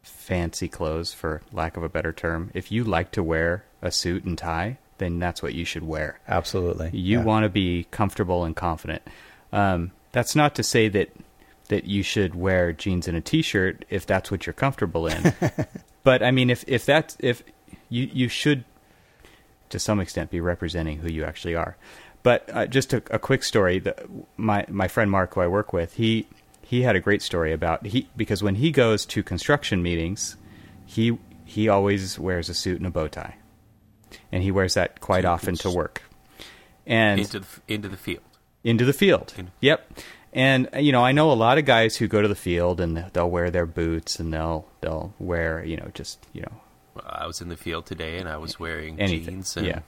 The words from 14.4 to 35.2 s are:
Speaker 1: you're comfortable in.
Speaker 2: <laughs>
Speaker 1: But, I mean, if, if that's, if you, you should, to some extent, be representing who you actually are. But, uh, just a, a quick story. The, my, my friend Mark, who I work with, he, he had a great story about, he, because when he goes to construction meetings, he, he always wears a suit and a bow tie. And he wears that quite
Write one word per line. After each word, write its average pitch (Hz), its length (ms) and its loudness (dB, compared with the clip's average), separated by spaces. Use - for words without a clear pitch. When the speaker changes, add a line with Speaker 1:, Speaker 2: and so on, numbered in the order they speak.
Speaker 1:
you're 85 80 -6
comfortable 85 520 -2
in. 80 320 2
Speaker 2:
<laughs> 175 60 -2
Speaker 1:
But, 127 200 6
I 123 80 4
mean, 127 200 4
if, 120 180 0
if 123 180 0
that's, 151 320 2
if 120 240 0
you, 120 240 -2
you 127 160 2
should, 143 360 0
to 95 100 -6
some 107 180 2
extent, 87 320 -4
be 87 100 -2
representing 82 580 -2
who 82 120 -6
you 78 140 -4
actually 82 320 -6
are. - 200 -4
But, - 320 4
uh, 113 120 0
just 131 260 0
a, 117 180 0
a 110 80 -2
quick 135 240 0
story. 95 380 2
The, - 160 -4
my, 104 320 2
my 98 180 -2
friend 104 240 2
Mark, 95 240 2
who 95 60 0
I 90 80 4
work 101 240 0
with, 85 220 -2
he, 113 340 0
he 123 200 0
had 117 120 4
a 92 60 4
great 101 220 2
story 80 300 0
about, 80 340 -2
he, 107 200 -2
because 104 240 -2
when 98 140 0
he 139 160 2
goes 117 360 4
to - 180 -2
construction 98 580 0
meetings, 87 540 -4
he, 117 340 0
he 107 240 0
always 98 520 2
wears 87 280 -2
a 87 60 -8
suit 92 240 -2
and 90 80 -4
a 87 40 -2
bow 80 180 -2
tie. - 260 -12
And 90 140 0
he 98 80 2
wears 92 220 2
that - 260 0
quite 92 220 2